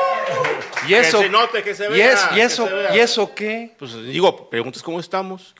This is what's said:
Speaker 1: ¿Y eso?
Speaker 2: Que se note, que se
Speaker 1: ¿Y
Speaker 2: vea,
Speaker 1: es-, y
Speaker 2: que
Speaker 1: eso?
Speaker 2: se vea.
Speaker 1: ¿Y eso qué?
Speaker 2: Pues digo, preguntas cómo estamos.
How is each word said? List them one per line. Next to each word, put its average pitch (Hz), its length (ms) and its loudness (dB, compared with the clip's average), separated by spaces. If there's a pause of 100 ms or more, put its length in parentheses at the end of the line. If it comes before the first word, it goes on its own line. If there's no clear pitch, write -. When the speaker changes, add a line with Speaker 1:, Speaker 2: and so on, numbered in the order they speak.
(880)
Speaker 1:
¿Y 170 80 4
eso? 208 240 4
Speaker 2:
Que 196 60 4
se 190 40 0
note, 226 340 2
que 196 120 -6
se 202 100 -6
Speaker 1:
¿Y 208 40 -2
Speaker 2:
vea, 226 240 4
Speaker 1:
es-, 196 180 2
y 151 40 0
Speaker 2:
que 214 60 4
Speaker 1:
eso? 240 260 0
Speaker 2:
se 190 60 -4
vea. 196 220 0
Speaker 1:
¿Y 214 40 4
eso 233 360 2
qué? 226 420 -8
Speaker 2:
Pues 123 160 -14
digo, 139 560 0
preguntas 117 320 -6
cómo 170 180 -8
estamos. 190 600 -8